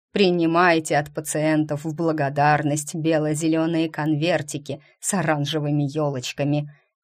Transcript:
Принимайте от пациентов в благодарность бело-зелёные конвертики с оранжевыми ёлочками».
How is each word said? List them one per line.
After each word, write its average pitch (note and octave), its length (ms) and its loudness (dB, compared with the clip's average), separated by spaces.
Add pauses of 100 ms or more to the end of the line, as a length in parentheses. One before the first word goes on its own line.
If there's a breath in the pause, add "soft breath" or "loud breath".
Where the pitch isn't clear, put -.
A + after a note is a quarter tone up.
(120)
Принимайте E3+ 840 4
от D3 160 -2
пациентов D3+ 720 -2
в D#3+ 100 -4
благодарность D3+ 1000 0
бело-зелёные D#3+ 920 0
конвертики D3+ 960 -2 (180 soft breath)
с - 140 -4
оранжевыми D3 720 0
ёлочками». C#3+ 880 -2 (320 loud breath)